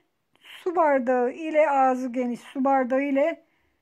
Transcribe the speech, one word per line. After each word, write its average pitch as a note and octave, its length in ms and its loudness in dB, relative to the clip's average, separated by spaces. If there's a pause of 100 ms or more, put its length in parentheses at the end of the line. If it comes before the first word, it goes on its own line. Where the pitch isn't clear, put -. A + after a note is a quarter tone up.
(400)
su - 360 -10
bardağı C4 560 2
ile, D#4 380 0
ağzı C4 420 0
geniş A#3+ 280 -6
su - 260 -6
bardağı C4 360 2
ile C#4+ 440 -2 (360)